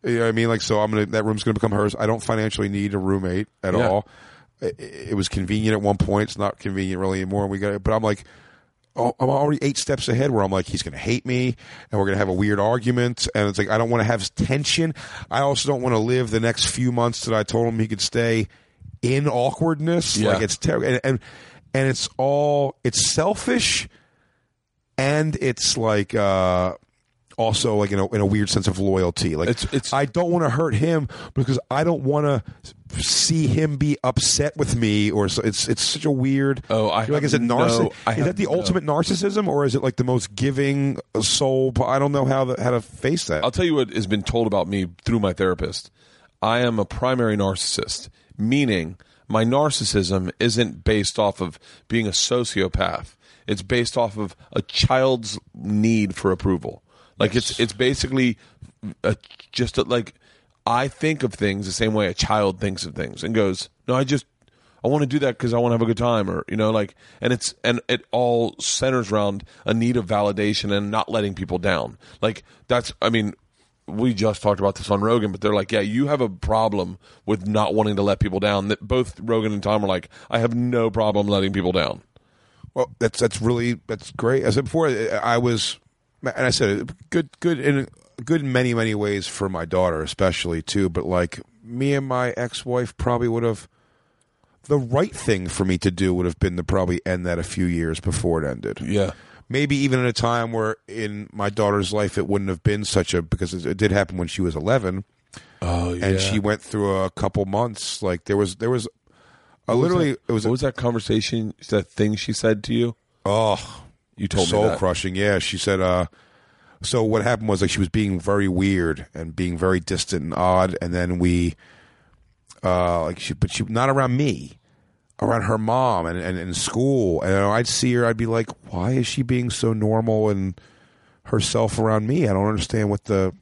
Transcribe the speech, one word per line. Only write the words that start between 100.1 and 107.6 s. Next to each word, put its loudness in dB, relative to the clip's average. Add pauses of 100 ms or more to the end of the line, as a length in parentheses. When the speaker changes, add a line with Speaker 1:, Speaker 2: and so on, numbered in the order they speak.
Speaker 1:
time 0
where -2 (120)
in -8
my -2
daughter's 2
life 0
it 0
wouldn't 0
have -4
been 0
such 2
a, 4
because -4
it, -6
it -2
did 4
happen 0
when -2
she -6
was 0
eleven. -2 (580)
Speaker 2:
Oh, -2
Speaker 1:
And 2
Speaker 2:
yeah. 0
Speaker 1:
she 0
went 0
through 0
a -2
couple -2
months. -4